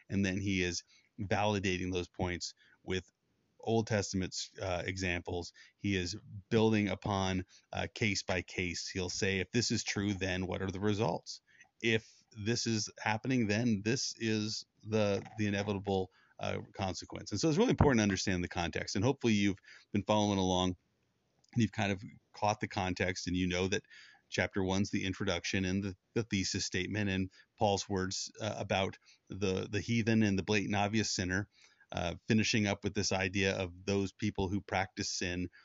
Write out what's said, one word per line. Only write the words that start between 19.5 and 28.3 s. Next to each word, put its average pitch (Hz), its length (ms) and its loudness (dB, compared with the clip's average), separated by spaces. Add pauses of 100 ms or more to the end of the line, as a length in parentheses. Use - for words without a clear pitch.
been 101 120 0
following 104 360 2
along 92 360 2 (760)
and 123 80 2
you've 107 100 2
kind 101 200 0
of 98 100 -4 (320)
caught 107 280 0
the 110 60 -4
context, 92 600 -2
and 90 80 0
you 92 120 2
know 90 200 2
that - 160 0 (460)
chapter 95 340 0
one's 95 260 2
the 98 160 -2
introduction 95 600 -2
and 95 180 0
the, 98 120 -6 (200)
the 117 80 0
thesis 95 420 -2
statement 98 460 -2
and 95 180 0 (300)
Paul's 101 280 2
words, 95 440 -4 (100)